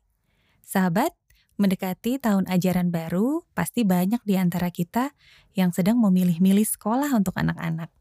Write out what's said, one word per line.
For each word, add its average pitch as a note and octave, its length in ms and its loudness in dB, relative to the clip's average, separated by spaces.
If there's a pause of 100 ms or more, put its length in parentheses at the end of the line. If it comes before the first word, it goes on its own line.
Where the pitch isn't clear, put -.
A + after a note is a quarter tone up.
(600)
Sahabat, F#3+ 560 -2 (400)
mendekati G3+ 640 -2
tahun F#3+ 320 0
ajaran F3+ 400 0
baru, F3 640 -2
pasti G#3 320 -2
banyak F#3 400 0
di G3 80 2
antara F3 320 0
kita A3+ 480 -4 (400)
yang F#3 160 2
sedang A3 320 2
memilih-milih F#3 640 4
sekolah B3+ 480 -2
untuk F#3 240 0
anak-anak. E3 480 -4 (140)